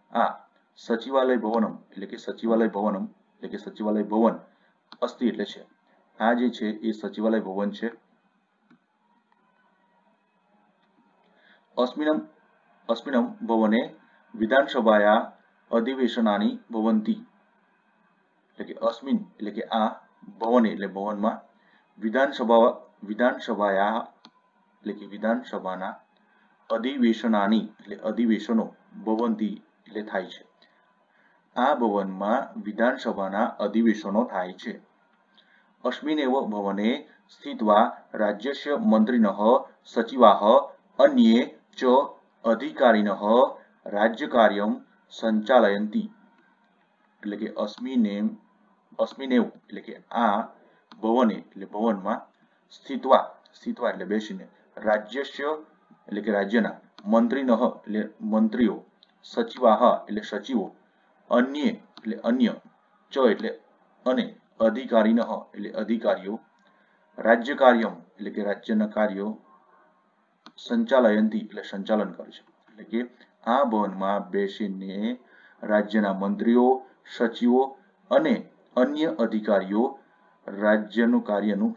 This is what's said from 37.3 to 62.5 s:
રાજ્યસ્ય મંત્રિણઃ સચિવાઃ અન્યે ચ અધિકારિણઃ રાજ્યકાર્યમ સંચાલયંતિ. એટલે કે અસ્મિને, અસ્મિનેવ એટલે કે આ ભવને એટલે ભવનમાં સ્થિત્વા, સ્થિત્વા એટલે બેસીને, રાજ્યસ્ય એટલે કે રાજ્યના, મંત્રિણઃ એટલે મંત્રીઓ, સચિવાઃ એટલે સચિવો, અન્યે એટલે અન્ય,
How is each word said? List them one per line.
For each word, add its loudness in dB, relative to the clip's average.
રાજ્યસ્ય -4
મંત્રિણઃ 2
સચિવાઃ 6
અન્યે 6
ચ -2
અધિકારિણઃ 2
રાજ્યકાર્યમ 0
સંચાલયંતિ. 2
એટલે -8
કે -8
અસ્મિને, -2
અસ્મિનેવ 0
એટલે -12
કે -16
આ 0
ભવને 4
એટલે -12
ભવનમાં -2
સ્થિત્વા, 0
સ્થિત્વા -6
એટલે -8
બેસીને, -6
રાજ્યસ્ય -4
એટલે -8
કે -4
રાજ્યના, 0
મંત્રિણઃ 2
એટલે -2
મંત્રીઓ, 0
સચિવાઃ 2
એટલે -6
સચિવો, -6
અન્યે 0
એટલે -10
અન્ય, 0